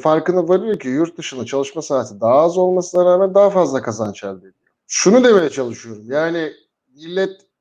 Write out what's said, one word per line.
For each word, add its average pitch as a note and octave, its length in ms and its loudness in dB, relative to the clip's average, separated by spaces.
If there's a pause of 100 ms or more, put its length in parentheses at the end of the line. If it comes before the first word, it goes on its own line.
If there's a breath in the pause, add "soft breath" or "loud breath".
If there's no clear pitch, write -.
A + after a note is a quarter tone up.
farkına D#3+ 460 0
varıyor G3 300 0
ki B2+ 100 -12
yurt D#3 300 -4
dışında C3 260 -10
çalışma C#3 380 -6
saati A#2+ 380 -4
daha A2+ 140 2
az E3+ 240 2
olmasına F3+ 460 0
rağmen F#3 300 2
daha G3+ 160 6
fazla D3 320 0
kazanç A2 420 -8
elde G2 140 -10
ediyor. F#2+ 160 -20 (320)
Şunu A#3+ 380 4
demeye G3 260 4
çalışıyorum. A2+ 600 -10
Yani D#3+ 420 -4 (420)
millet F3+ 540 -8 (120)